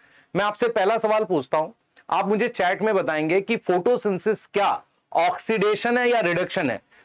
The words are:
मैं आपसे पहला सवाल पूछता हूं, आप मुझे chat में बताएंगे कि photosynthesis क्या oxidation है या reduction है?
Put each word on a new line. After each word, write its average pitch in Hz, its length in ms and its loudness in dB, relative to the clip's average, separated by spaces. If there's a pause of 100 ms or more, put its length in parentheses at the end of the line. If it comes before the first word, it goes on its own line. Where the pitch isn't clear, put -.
(360)
मैं 196 80 0
आपसे 208 240 0
पहला 220 300 2
सवाल 220 260 0
पूछता 160 340 -2
हूं, 160 120 -4 (400)
आप 185 180 0
मुझे 214 200 2
chat 180 340 -2
में 214 120 2
बताएंगे 160 460 0
कि 220 160 -2
photosynthesis 190 920 0
क्या 190 360 0 (300)
oxidation 208 880 0
है 240 120 2
या 233 100 2
reduction 175 500 -2
है? 104 120 -6 (220)